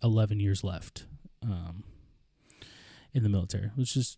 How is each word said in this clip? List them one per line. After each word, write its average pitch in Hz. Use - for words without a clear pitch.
eleven 110
years 98
left, 90
um, 90
in 131
the 107
military, 98
which 127
is, 127